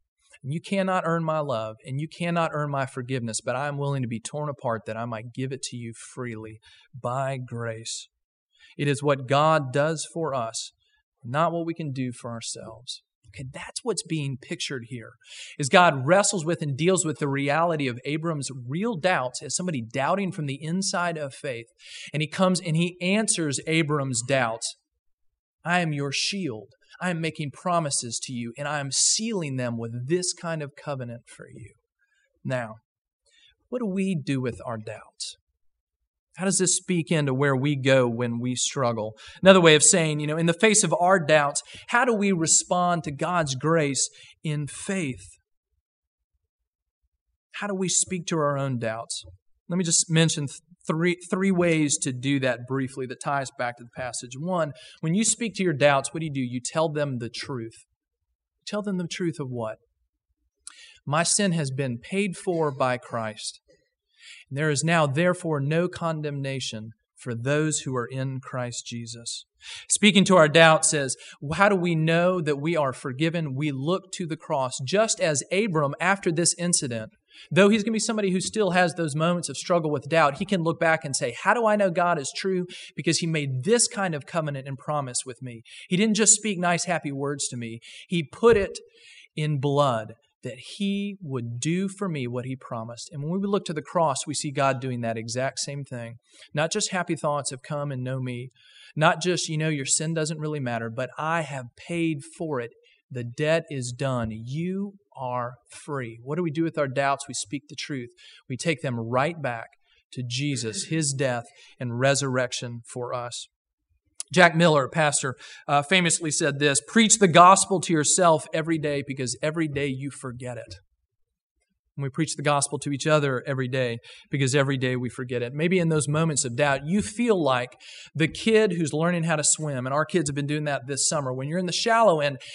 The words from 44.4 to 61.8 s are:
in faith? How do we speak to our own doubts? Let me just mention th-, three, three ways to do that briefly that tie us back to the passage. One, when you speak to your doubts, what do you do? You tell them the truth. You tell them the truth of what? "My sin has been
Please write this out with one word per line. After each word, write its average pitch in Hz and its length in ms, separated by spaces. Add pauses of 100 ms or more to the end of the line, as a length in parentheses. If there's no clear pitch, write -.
in 151 240
faith? 156 580 (2250)
How - 140
do 202 60
we 185 160
speak - 380
to 170 100
our 143 220
own 135 180
doubts? 113 480 (420)
Let 175 100
me 190 60
just 165 260
mention 160 380
th-, - 140 (260)
three, 170 300 (120)
three 196 220
ways 165 480
to 147 120
do 135 280
that 123 280
briefly 131 380
that 127 160
tie 143 220
us 127 140
back 123 200
to 123 60
the 120 180
passage. 123 380
One, 165 320 (300)
when 160 120
you 214 100
speak 220 320
to 196 80
your 175 100
doubts, 139 380
what - 100
do 160 40
you 151 80
do? 135 80
You 123 180
tell 160 300
them 147 300
the 113 100
truth. 113 560 (720)
You - 60
tell 208 160
them 196 160
the 175 100
truth 165 320
of 135 100
what? 113 280 (1300)
"My 151 180
sin 196 280
has 160 180
been 131 300